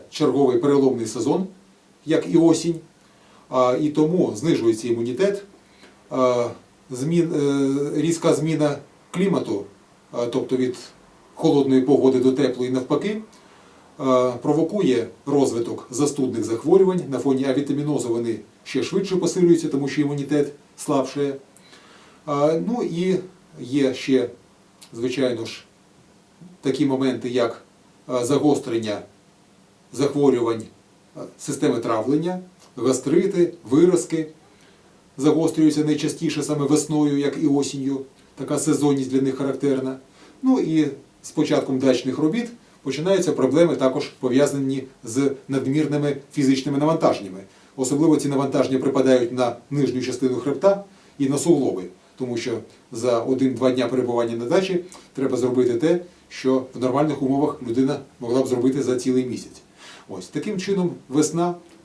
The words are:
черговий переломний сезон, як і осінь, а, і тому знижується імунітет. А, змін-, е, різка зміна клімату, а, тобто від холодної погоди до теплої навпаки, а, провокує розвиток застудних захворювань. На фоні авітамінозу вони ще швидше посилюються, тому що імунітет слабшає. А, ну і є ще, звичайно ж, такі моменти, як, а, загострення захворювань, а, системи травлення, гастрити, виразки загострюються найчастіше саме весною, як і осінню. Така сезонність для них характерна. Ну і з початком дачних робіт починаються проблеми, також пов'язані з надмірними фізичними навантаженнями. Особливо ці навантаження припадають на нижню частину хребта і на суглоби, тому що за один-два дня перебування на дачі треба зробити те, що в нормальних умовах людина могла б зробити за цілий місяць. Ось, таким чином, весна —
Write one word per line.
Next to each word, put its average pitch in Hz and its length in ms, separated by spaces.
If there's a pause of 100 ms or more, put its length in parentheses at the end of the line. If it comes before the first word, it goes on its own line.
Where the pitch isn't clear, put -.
черговий 131 500
переломний 131 460
сезон, 139 420 (580)
як 156 240
і 170 80
осінь, 165 380 (760)
а, 127 320
і 151 80
тому 156 460
знижується 117 520
імунітет. 120 560 (680)
А, 123 380 (440)
змін-, 156 420
е, 143 680
різка 165 320
зміна 147 440 (340)
клімату, 131 520 (480)
а, 120 140
тобто 127 320
від 123 200 (580)
холодної 135 460
погоди 131 380
до 127 120
теплої 127 400
навпаки, 202 500 (760)
а, 127 340 (100)
провокує 147 680 (180)
розвиток 117 680
застудних 127 520
захворювань. 170 680
На 127 100
фоні 131 260
авітамінозу 139 640
вони 113 300 (240)
ще 127 200
швидше 190 320
посилюються, 170 540
тому 139 180
що 147 140
імунітет 143 500 (260)
слабшає. 139 580 (880)
А, 151 420
ну 226 160
і 180 320 (440)
є 131 340
ще, 127 360 (640)
звичайно 120 520
ж, - 200 (960)
такі 135 240
моменти, 127 440
як, 120 340 (440)
а, 127 180
загострення 117 760 (920)
захворювань, 123 680 (520)
а, 147 40 (200)
системи 135 400
травлення, 143 600 (360)
гастрити, 170 800 (160)
виразки 160 580 (880)
загострюються 151 640
найчастіше 151 600
саме 143 220
весною, 147 520
як 139 260
і 151 40
осінню. 139 540 (360)
Така 143 220
сезонність 135 520
для 131 100
них 135 160
характерна. 131 600 (460)
Ну 262 160
і 160 280 (360)
з - 80
початком 139 480
дачних 131 380
робіт 156 320 (340)
починаються 160 480
проблеми, 131 440
також 131 320
пов'язані 135 760 (200)
з 131 280 (160)
надмірними 143 720 (160)
фізичними 139 440
навантаженнями. 143 600 (360)
Особливо 143 420
ці 143 100
навантаження 135 520
припадають 131 520
на 123 240 (160)
нижню 127 300
частину 123 340
хребта 196 480 (360)
і 135 100
на 143 80
суглоби, 127 460 (340)
тому 120 200
що 117 200 (340)
за 117 280
один-два 127 520
дня 123 160
перебування 120 500
на 120 80
дачі 185 380 (300)
треба 127 240
зробити 123 360
те, 165 260 (300)
що 131 340 (100)
в 117 60
нормальних 135 420
умовах 139 460
людина 131 320 (200)
могла 123 220
б 123 60
зробити 131 360
за 127 120
цілий 127 300
місяць. - 360 (480)
Ось, 92 180
таким 190 320
чином, 180 320 (180)
весна — 165 460 (300)